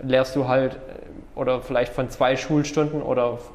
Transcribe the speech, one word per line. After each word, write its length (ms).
lehrst 340
du 120
halt, 300
oder 260
vielleicht 320
von 160
zwei 260
Schulstunden 680
oder 380